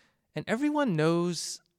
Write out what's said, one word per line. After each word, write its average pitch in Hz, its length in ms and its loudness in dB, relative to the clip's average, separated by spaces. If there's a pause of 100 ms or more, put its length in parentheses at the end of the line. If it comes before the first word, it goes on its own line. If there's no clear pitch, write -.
(340)
And 151 140 -8
everyone 285 480 0
knows 170 680 0 (180)